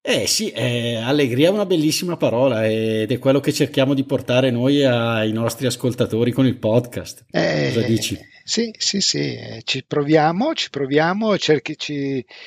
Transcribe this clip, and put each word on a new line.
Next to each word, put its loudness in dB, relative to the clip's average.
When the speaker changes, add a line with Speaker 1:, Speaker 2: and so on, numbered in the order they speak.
Speaker 1:
Eh -2
sì, -2
eh, -2
allegria 2
è 4
una 0
bellissima 0
parola 2
ed 0
è -2
quello 2
che 0
cerchiamo 2
di 0
portare 0
noi 2
ai 2
nostri -2
ascoltatori 0
con 2
il 2
podcast. -2
Speaker 2:
Eh, 0
Speaker 1:
Cosa 0
dici? -2
Speaker 2:
sì, -2
sì, -2
sì, -2
eh, -12
ci -4
proviamo, 2
ci -6
proviamo, 0
cerchi-, 0
ci, -4